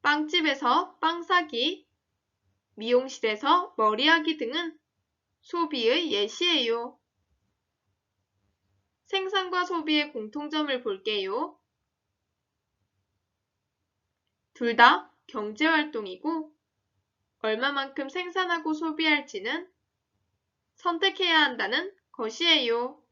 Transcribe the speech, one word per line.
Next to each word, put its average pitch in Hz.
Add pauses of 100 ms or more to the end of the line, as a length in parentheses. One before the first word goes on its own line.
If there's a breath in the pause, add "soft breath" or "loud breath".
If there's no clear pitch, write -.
빵집에서 302
빵 339
사기, 330 (840)
미용실에서 254
머리하기 302
등은 311 (640)
소비의 302
예시예요. 233 (2000)
생산과 381
소비의 302
공통점을 285
볼게요. 208 (3000)
둘 233
다 247 (180)
경제활동이고 294 (840)
얼마만큼 269
생산하고 349
소비할지는 302 (1080)
선택해야 359
한다는 262 (160)
것이에요. 247